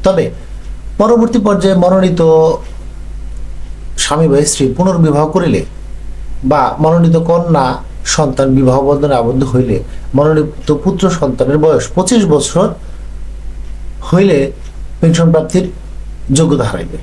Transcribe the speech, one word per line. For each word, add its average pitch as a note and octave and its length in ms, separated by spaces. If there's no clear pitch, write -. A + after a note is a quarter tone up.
তবে F3+ 280
পরবর্তী A3+ 420
পর্যায়ে G3 360
মনোনীত F3+ 460
স্বামী D#3 300
বা C#3 140
স্ত্রী C#3+ 360
পুনর্বিবাহ D#3+ 500
করিলে D#3 380
বা C3 360
মনোনীত E3 360
কন্যা E3 640
সন্তান C3+ 500
বিবাহ C3 260
বন্ধনে C#3+ 340
আবদ্ধ B2 280
হইলে A#2 400
মনোনীত D3+ 680
পুত্র F#3+ 260
সন্তানের C#3 480
বয়স D3+ 380
পঁচিশ F#3+ 300
বছর E3 480
হইলে E3+ 380
পেনশন E3 300
প্রাপ্তির D#3+ 380
যোগ্যতা C#3+ 300
হারাইবে। - 400